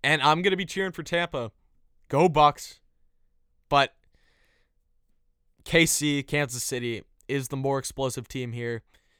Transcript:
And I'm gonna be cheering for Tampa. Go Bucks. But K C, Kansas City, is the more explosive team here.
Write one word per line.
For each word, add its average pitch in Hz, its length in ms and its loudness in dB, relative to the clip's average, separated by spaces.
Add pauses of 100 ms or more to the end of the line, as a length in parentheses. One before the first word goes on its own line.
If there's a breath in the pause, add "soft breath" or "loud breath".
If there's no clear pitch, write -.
And 143 200 0
I'm 156 180 4
gonna 190 160 2
be 185 80 -4
cheering 190 280 -6
for 165 100 -12
Tampa. 160 500 -4 (560)
Go 156 200 4
Bucks. 147 520 4 (880)
But 139 260 4 (1700)
K 170 200 4
C, 147 380 0
Kansas 131 420 -4
City, 120 380 -6 (260)
is 135 200 -4
the 139 80 -6
more 135 220 -2
explosive 131 500 -6
team 123 240 -8
here. 117 300 -6 (380)